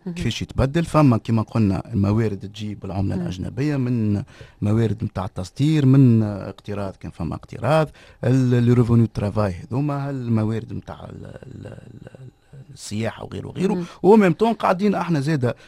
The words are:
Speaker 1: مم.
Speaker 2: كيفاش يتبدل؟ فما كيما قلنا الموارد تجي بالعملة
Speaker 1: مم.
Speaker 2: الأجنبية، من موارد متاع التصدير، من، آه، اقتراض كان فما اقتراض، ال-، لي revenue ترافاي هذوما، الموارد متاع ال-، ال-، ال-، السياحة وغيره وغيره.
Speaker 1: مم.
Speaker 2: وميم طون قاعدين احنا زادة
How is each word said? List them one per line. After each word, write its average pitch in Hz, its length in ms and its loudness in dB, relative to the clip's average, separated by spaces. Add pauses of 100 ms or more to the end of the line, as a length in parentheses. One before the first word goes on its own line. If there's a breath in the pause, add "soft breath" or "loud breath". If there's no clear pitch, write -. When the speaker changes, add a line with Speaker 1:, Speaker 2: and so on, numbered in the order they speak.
Speaker 1:
مم. 180 80 -8
Speaker 2:
كيفاش - 280 -6
يتبدل؟ 139 440 -2
فما 143 320 4
كيما 113 240 0
قلنا 107 520 -2
الموارد 101 440 0
تجي 104 380 -12
بالعملة 98 400 -4
Speaker 1:
مم. 92 60 -4
Speaker 2:
الأجنبية، 98 560 -4
من 113 460 0 (380 loud breath)
موارد 107 420 0
متاع 95 220 -6
التصدير، 139 600 0
من، 127 380 8
آه، 101 260 -6
اقتراض 101 460 -10
كان 85 160 -14
فما 80 240 -6
اقتراض، 151 540 -2 (340 soft breath)
ال-، 123 400 2
لي 120 100 4
revenue 117 400 6
ترافاي 101 500 -2
هذوما، 139 460 -4
الموارد 113 640 -2
متاع - 360 -12
ال-، - 160 -16
ال-، - 420 -18
ال-، - 640 -20 (440)
السياحة 107 500 -8
وغيره 101 240 -12
وغيره. 180 260 -2
Speaker 1:
مم. 180 100 -4 (200 loud breath)
Speaker 2:
وميم 190 300 8
طون 226 200 0
قاعدين 196 420 0
احنا 170 240 -2
زادة 135 360 -2 (120)